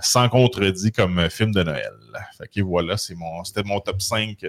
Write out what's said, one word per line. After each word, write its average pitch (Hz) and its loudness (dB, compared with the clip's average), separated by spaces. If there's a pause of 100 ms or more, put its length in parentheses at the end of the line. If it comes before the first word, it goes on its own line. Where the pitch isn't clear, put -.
Sans 123 2
contredit 107 4
comme 90 2
film 110 0
de 95 4
Noël. 60 -4 (440)
Fait - -16
que 101 -2
voilà, 90 0
c'est 90 -8
mon, 85 -10
c'était - -6
mon 101 -2
top 98 -6
cinq 110 -4